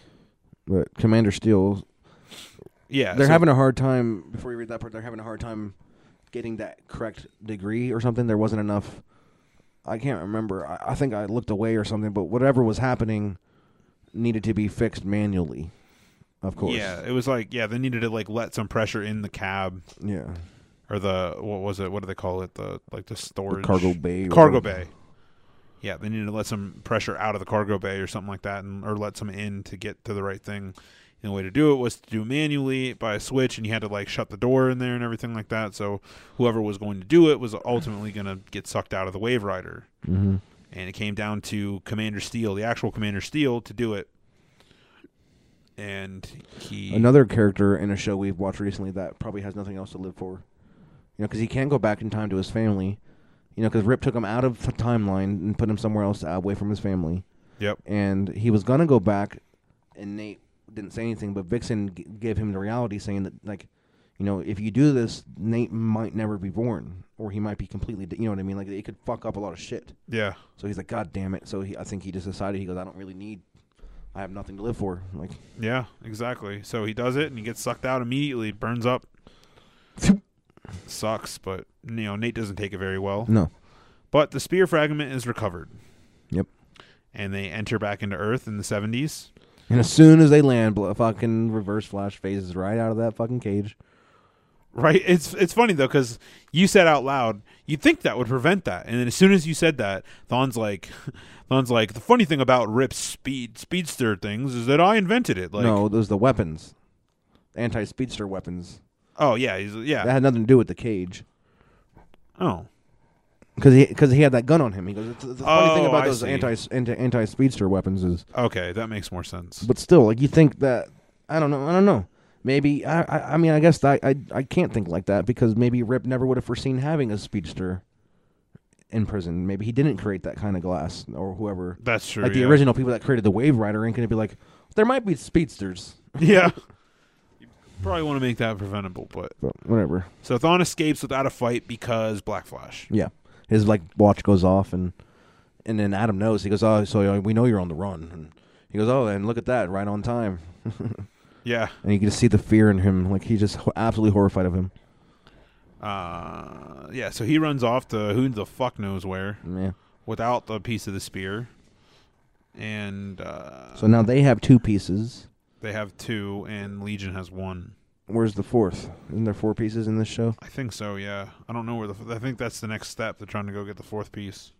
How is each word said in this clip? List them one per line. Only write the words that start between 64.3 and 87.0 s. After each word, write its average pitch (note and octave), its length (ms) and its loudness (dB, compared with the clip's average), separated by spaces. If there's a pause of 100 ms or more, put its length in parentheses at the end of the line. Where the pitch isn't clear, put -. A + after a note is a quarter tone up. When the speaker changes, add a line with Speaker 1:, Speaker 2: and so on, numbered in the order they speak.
Speaker 1:
if F2+ 200 -6
you G#2+ 120 -4
do C#3+ 200 4
this, A#2 320 -2 (140)
Nate A2+ 340 -2
might A2 440 -2
never G#2+ 240 -4
be F#2+ 100 -8
born, F#2 540 -6 (160)
or G#2+ 100 -10
he G#2 100 -8
might G#2 200 -6
be F#2+ 80 -12
completely, G2 400 -10
d-, - 100 -12
you G#2+ 80 -4
know A2 60 -2
what G2 80 -6
I F#2+ 40 -8
mean? G2 140 -6
Like, G2 100 -12
it G2 180 -12
could G#2 200 -16
fuck A#2 200 -8
up A2 100 -8
a G2 40 -10
lot G2 140 -8
of F2 60 -16
shit. - 340 -14 (140)
Speaker 2:
Yeah. G#2+ 260 -4 (240)
Speaker 1:
So - 100 -12
he's G2+ 100 -8
like, F#2 100 -12
"God A2 260 -8
damn F#2+ 220 -6
it." - 120 -12
So G2 140 -8
he, G2 160 -12
I F2 60 -12
think G2 200 -12
he F#2+ 80 -12
just F2+ 140 -10
decided, G2 340 -6
he G2 60 -10
goes, F2+ 120 -8
"I F2+ 60 -10
don't F#2+ 120 -16
really F#2+ 180 -16
need, G#2 280 -16 (720)
I F#2+ 60 -12
have F#2+ 100 -12
nothing G2 260 -14
to G2 60 -12
live A#2 140 -6
for." F#2 260 -6 (100)
Like, E2+ 180 -12 (280)
Speaker 2:
Yeah, A#2 260 -4 (180)
exactly. A2 600 -10
So A2 220 -6
he A2 100 -4
does B2 220 -2
it, D3+ 100 -2
and C3+ 100 -12
he G#2+ 80 -12
gets A2+ 160 -10
sucked A#2+ 240 -6
out C3 160 -2
immediately, B2 500 -4
burns A2+ 360 -4
up. B2+ 180 -2 (920)
Speaker 1:
<laughs> - 100 -2 (800)
Speaker 2:
Sucks, - 500 -8
but, F#2 280 -10 (200)
you A2+ 200 -8
know, G2+ 100 -6
Nate A2 200 -4
doesn't G#2 200 -6
take G2+ 180 -8
it G2 40 -8
very F#2+ 200 -4
well. G2 300 -4
Speaker 1:
No. G#2 240 2 (600)
Speaker 2:
But C#3+ 200 2
the C#3 80 -6
spear F3+ 260 2
fragment D3+ 460 0
is B2 160 -6
recovered. F2+ 420 -6 (600)
Speaker 1:
Yep. F#2 180 -2 (640)